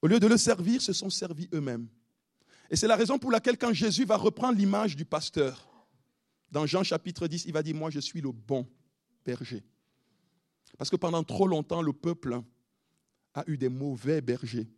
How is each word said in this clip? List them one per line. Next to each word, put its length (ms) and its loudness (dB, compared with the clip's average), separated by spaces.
Au 40 4
lieu 140 8
de 60 8
le 100 8
servir, 460 2
se 100 -2
sont 180 -4
servis 420 -6
eux-mêmes. 360 -4
Et 60 -2
c'est 100 0
la 100 6
raison 220 2
pour 140 0
laquelle 260 2
quand 140 0
Jésus 320 2
va 120 2
reprendre 420 2
l'image 360 2
du 100 -6
pasteur, 640 -4
dans 140 -2
Jean 160 0
chapitre 460 -4
dix, 160 -6
il 80 -8
va 100 0
dire, « 140 -4
Moi, 140 -6
je 100 -6
suis 200 -8
le 120 -6
bon 360 -6
berger. » 400 -10
Parce 120 -6
que 60 0
pendant 280 0
trop 220 2
longtemps, 360 0
le 100 0
peuple 480 -4
a 120 -6
eu 100 -2
des 120 0
mauvais 520 -2
bergers 580 -4